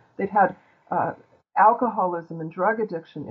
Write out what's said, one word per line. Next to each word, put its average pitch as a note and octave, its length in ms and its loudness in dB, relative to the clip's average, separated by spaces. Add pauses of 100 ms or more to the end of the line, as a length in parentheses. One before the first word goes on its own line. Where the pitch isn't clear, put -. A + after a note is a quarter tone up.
(180)
They'd G3 120 -4
had, G3 260 2 (360)
uh, E3 220 -2 (440)
alcoholism F#3 840 2
and D#3 100 -8
drug G#3+ 280 -2
addiction E3 520 -8